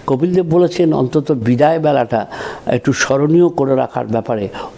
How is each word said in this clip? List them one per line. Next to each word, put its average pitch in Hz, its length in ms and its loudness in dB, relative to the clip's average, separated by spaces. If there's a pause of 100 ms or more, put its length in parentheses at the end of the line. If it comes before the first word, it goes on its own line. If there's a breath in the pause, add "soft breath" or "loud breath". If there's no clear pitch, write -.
কপিল 139 280 0
দেব 175 160 0
বলেছেন 170 420 2
অন্তত 143 400 0
বিদায় 131 460 2
বেলাটা 127 480 0 (400 loud breath)
একটু 123 260 0
স্মরণীয় 151 560 2
করে 139 280 0
রাখার 123 300 -2
ব্যাপারে 110 420 -2 (300 loud breath)